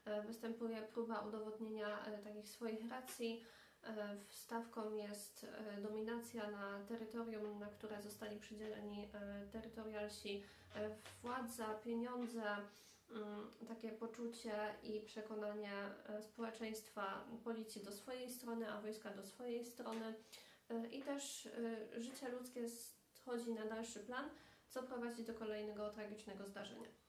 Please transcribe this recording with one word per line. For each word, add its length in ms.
E, 180
występuje 600
próba 380
udowodnienia, 840
e, 140
takich 300
swoich 420
racji. 540
E, 340
wstawką 680
jest, 520
e, 40
dominacja 720
na 380
terytorium, 720
na 80
które 360
zostali 380
przydzieleni, 760
e, 380
terytorialsi. 920
E, 200
władza, 520
pieniądze, 680
mm, 400
takie 240
poczucie 920
i 180
przekonanie, 720
e, 160
społeczeństwa, 1000
policji 400
do 80
swojej 380
strony, 420
a 80
wojska 300
do 140
swojej 400
strony. 500
E, 160
i 160
też, 440
e, 560
życie 260
ludzkie 400
schodzi 400
na 140
dalszy 340
plan, 300
co 80
prowadzi 420
do 100
kolejnego 560
tragicznego 560
zdarzenia. 420